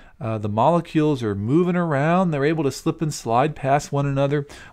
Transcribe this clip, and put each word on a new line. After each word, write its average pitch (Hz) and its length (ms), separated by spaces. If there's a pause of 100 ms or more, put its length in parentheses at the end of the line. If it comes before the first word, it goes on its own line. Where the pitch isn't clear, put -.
(220)
Uh, 113 160
the 107 100
molecules 151 760
are 104 120
moving 156 400
around. 170 540
They're 143 160
able 160 180
to 139 80
slip - 300
and 156 120
slide 127 420
past 139 360
one 143 140
another. 139 400 (280)